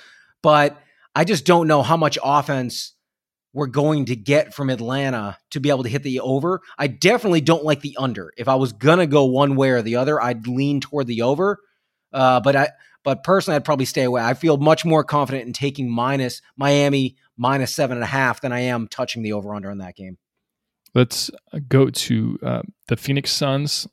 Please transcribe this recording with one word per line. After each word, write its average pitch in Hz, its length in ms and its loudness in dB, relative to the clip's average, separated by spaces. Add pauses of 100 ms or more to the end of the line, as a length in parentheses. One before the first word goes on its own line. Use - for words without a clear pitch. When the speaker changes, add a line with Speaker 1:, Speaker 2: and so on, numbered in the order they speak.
(420)
Speaker 1:
but 147 380 4 (340)
I 156 100 2
just 175 200 0
don't 170 240 4
know 151 140 4
how 156 160 0
much 151 260 0
offense 139 720 -2 (580)
we're 143 140 -4
going 143 400 0
to 123 100 -4
get 139 380 0
from 139 160 -4
Atlanta 120 680 -4 (140)
to 147 100 -8
be 135 80 0
able 131 140 0
to 120 80 -6
hit 135 120 -4
the 131 180 -4
over. 139 420 -2 (160)
I 131 80 -2
definitely 175 560 2
don't 156 220 2
like 151 180 0
the 143 160 -10
under. 107 400 -4
If 120 100 -2
I 135 60 4
was 131 180 0
gonna 156 340 4
go 139 200 4
one 135 300 2
way 135 140 2
or 123 120 2
the 113 140 -2
other, 135 220 0
I'd 117 280 -4
lean 135 340 -2
toward 143 260 -4
the 117 140 -4
over. 147 380 0 (540)
Uh, 131 280 4
but 139 160 4
I, 139 120 2 (360)
but 135 180 -2
personally, 185 340 2
I'd 135 80 -2
probably 139 200 0
stay 135 200 -2
away. 123 180 0
I 120 120 0
feel 151 220 4
much 151 280 4
more 160 200 4
confident 139 420 -2
in 123 60 -10
taking 135 380 -4
minus, 123 500 -2 (160)
Miami 139 600 2 (200)
minus 131 380 -2
seven 127 240 -2
and 117 60 -4
a - 20 -2
half 131 340 -2
than 131 120 -6
I 120 80 -4
am 123 280 -4
touching 120 340 -6
the 107 120 -4
over-under 101 360 -8
in 101 80 -12
that 92 160 -14
game. 92 220 -16 (760)
Speaker 2:
Let's - 380 0 (380)
go 131 200 4
to, 117 540 -2
uh, 120 200 -4 (260)
the 117 80 -2
Phoenix 139 340 -4
Suns 139 640 -4